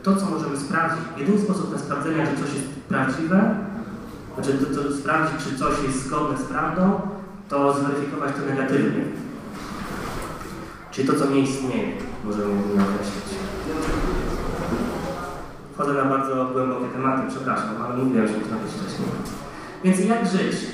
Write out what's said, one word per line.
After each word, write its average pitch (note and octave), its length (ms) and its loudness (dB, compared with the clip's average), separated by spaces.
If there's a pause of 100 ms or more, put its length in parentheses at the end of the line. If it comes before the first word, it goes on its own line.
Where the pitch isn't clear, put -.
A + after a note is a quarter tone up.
to, G3 120 6
co G3 100 0
możemy D#3 320 -2
sprawdzić, E3 460 0 (140)
jedyny G3+ 240 4
sposób D#3+ 300 0
na - 80 -2
sprawdzenie, D#3 460 0
że C#3+ 180 0
coś C#3+ 100 -2
jest C3+ 140 -4 (220)
prawdziwe, D#3+ 680 4 (800)
znaczy C3+ 180 2
to, C#3 300 2
to C#3 120 0
sprawdzić, D#3 480 0
czy C3+ 160 -4
coś C#3+ 240 2
jest C3 220 0
zgodne C3+ 320 0
z - 40 -2
prawdą, E3 600 2 (480)
to C#3 240 6
zweryfikować C#3 640 0
to C#3 200 -2
negatywnie. - 480 2 (1900)
Czyli C3 160 2
to, D3+ 60 6
co D3 160 4
nie C#3 100 6
istnieje, A#2+ 520 0 (340)
możemy G#2 280 0
nie G2+ 300 2
określić. G2+ 400 -2 (2500)
Wchodzę C#3+ 200 0
na C#3 120 4
bardzo C3+ 400 2
głębokie B2+ 400 0
tematy, C3 440 0
przepraszam, - 400 -2 (160)
ale B2 180 0
mówiłem, A2 240 4
że G#2+ 60 0
to A2 60 0
być A2 320 -4
wcześniej. - 380 -4 (720)
Więc F#3 160 6
jak G3+ 280 4
żyć - 280 2 (180)